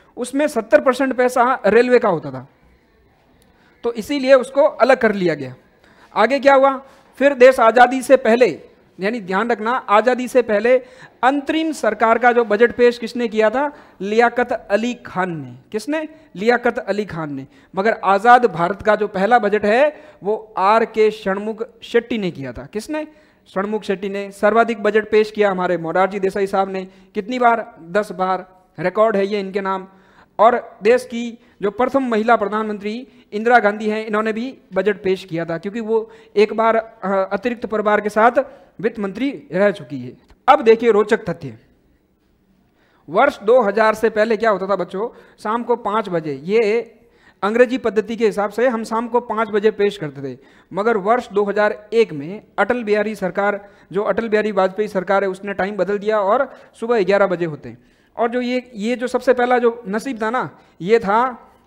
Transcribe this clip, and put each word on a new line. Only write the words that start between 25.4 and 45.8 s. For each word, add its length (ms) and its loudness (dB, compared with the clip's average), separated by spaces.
हमारे 280 -2
मोरारजी 420 0
देसाई 260 -2
साहब 240 -2
ने। 180 -8
कितनी 240 -6
बार? 440 2
दस 300 -4
बार। 520 -4
रिकॉर्ड 360 2
है 100 0
ये 140 -4
इनके 200 -6
नाम। 280 -4
और 440 2
देश 220 2
की 340 -10
जो 80 -2
प्रथम 320 0
महिला 340 2
प्रधानमंत्री 680 -6
इंदिरा 260 4
गांधी 300 0
हैं, 180 -4
इन्होंने 260 -2
भी 260 -10
बजट 280 -2
पेश 220 -2
किया 200 -8
था, 140 -6
क्योंकि 220 -8
वो 300 -2
एक 160 4
बार, 240 2
अ, 560 -2
अतिरिक्त 340 -4
प्रभार 340 0
के 80 -4
साथ 360 2
वित्त 180 -4
मंत्री 540 -6
रह 180 2
चुकी 280 -8
है। 180 -14
अब 140 4
देखिए 280 4
रोचक 340 2
तथ्य, 340 -10
वर्ष 320 0
दो 200 4
हज़ार 340 2
से 160 -2
पहले 260 0
क्या 140 0
होता 160 -2
था 100 -2
बच्चों? 320 -6
शाम 240 -4
को 140 -2
पाँच 320 -4